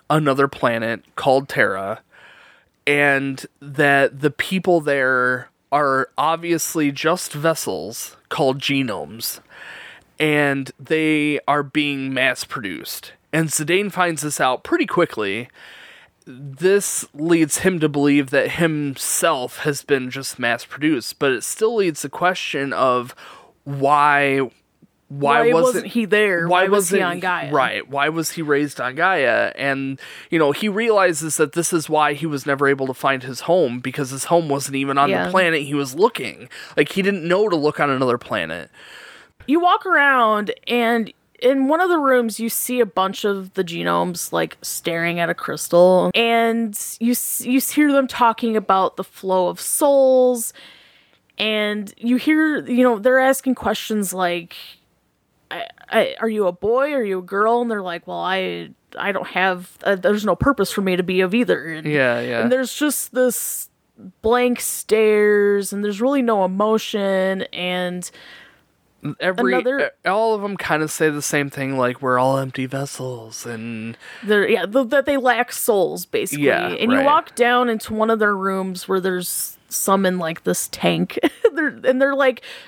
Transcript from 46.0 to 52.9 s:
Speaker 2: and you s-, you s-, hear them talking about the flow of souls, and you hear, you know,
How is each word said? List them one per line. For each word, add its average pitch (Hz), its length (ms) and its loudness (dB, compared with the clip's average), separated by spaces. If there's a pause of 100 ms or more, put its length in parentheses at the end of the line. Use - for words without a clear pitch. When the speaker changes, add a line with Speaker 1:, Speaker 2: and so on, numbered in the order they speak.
Speaker 2:
and 233 640 2 (220)
you 233 120 0
s-, - 340 -4
you 254 120 2
s-, - 140 0
hear 294 200 4
them 269 160 2
talking 226 500 2
about 190 400 0
the 196 60 -6
flow 185 440 0
of 175 140 -4
souls, 262 920 4 (840)
and 208 600 -2
you 240 180 0
hear, 302 500 2
you 247 180 2
know, 240 140 4